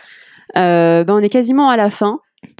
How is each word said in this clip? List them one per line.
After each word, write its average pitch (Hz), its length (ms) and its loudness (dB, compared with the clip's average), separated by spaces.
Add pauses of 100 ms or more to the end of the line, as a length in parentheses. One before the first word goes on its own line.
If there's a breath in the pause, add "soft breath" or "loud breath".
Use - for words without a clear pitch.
(580 loud breath)
Euh, 170 460 2
bah, 196 100 0
on 208 60 2
est 208 100 0
quasiment 262 400 0
à 247 80 0
la 208 100 0
fin. 208 300 -4 (420)